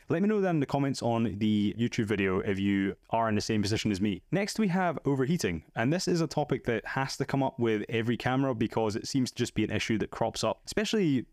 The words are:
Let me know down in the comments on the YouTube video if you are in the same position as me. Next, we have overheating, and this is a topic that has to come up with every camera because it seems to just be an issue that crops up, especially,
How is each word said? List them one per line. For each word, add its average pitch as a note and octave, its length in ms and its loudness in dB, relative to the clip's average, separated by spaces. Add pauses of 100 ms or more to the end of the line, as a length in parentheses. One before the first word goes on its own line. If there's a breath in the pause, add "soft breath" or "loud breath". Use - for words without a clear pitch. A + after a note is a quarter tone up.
Let E3 140 2
me G#3 80 2
know G#3+ 100 2
down F#3 160 2
in D3+ 60 2
the C#3 40 0
comments C#3 360 -2
on A2+ 380 0
the G#2 380 2
YouTube A#2 280 0
video G2 340 2
if G2 180 -2
you G2 380 2 (140)
are A2+ 180 0
in G#2+ 80 0
the G#2 60 0
same G#2+ 200 0
position G#2 300 0
as F#2+ 80 0
me. G2 220 -2 (100)
Next, G3 280 -2
we A3 100 2
have F3 340 0
overheating, C3 600 0 (120)
and A#2+ 160 2
this F3+ 160 0
is E3+ 140 2
a D#3+ 60 0
topic C#3 380 -2
that A2 200 0
has - 320 -4
to C3+ 80 -2
come C#3 180 0
up - 160 -4
with A2 300 2
every A#2 260 0
camera C3 400 0
because A2 400 0
it - 100 -6
seems C3 260 0
to - 40 -14
just A#2+ 200 -2
be G#2+ 100 2
an G2+ 60 -4
issue G#2+ 260 0
that - 140 -2
crops - 320 -2
up, A2 220 -2
especially, F#3+ 680 2